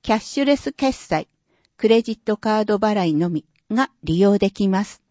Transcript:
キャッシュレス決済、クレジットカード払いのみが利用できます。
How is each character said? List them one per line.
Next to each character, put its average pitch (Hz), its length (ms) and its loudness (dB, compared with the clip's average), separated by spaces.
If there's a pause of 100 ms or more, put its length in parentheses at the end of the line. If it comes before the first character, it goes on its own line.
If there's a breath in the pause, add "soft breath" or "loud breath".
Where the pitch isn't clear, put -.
キ 226 120 0
ャ - 20 4
ッ 220 40 -2
シ - 240 -4
ュ - 20 2
レ 277 100 4
ス 277 160 -8
決 269 260 -2
済、 - 300 -6 (480)
ク - 140 0
レ 226 120 6
ジ 226 120 -8
ッ - 20 -6
ト 214 220 -4
カ 214 240 -2
ー 214 40 -2
ド 208 120 0
払 208 320 0
い 156 40 0
の 170 160 0
み 156 140 -4 (260)
が 247 220 -2 (120)
利 165 140 -2
用 202 200 4
で 196 120 0
き 196 200 0
ま 190 160 0
す。 - 260 -20